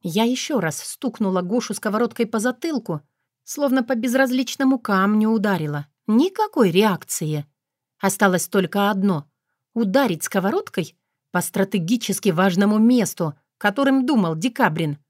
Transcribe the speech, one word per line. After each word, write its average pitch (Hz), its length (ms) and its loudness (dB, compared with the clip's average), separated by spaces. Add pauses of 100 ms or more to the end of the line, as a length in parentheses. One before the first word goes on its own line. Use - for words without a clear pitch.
Я 190 220 -2
еще 254 360 -2
раз - 220 -4
стукнула 190 600 -4
Гошу 220 320 -4
сковородкой 226 520 -2
по 226 140 -4
затылку, 226 640 -4 (420)
словно 269 400 0
по 262 120 -2
безразличному 262 840 0
камню 214 500 2
ударила. 170 580 0 (200)
Никакой 311 640 2
реакции. 165 760 0 (540)
Осталось 190 480 2
только 202 420 0
одно: 190 400 0 (440)
ударить 220 500 0
сковородкой 196 720 -4 (360)
по 180 100 0
стратегически 196 880 -2
важному 196 500 2
месту, 220 560 2 (220)
которым 269 480 0
думал 202 300 0
Декабрин. 165 600 -2 (120)